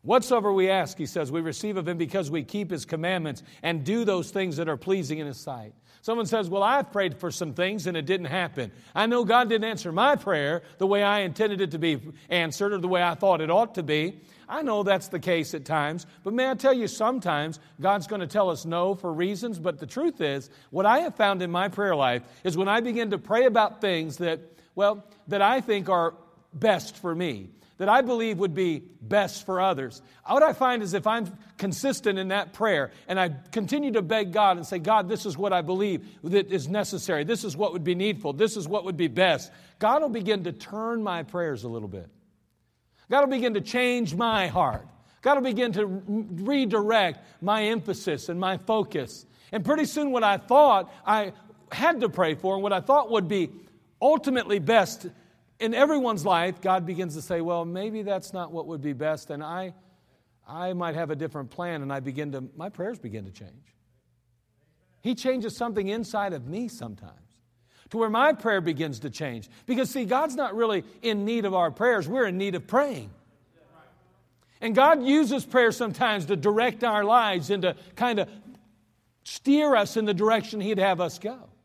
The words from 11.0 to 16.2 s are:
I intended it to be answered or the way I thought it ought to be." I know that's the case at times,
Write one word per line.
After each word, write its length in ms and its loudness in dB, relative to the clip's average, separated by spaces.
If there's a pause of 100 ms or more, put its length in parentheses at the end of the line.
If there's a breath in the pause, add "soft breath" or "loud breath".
I 200 2
intended 380 0
it 120 -2
to 80 -6
be 200 0 (300 loud breath)
answered 420 0
or 60 -2
the 80 -4
way 160 2
I 140 2
thought 240 4
it 100 -2
ought 240 2
to 80 -4
be." 380 -2 (280 loud breath)
I 140 -6
know 220 0
that's 240 2
the 100 -6
case 360 -2
at 100 -10
times, 420 -2 (160 loud breath)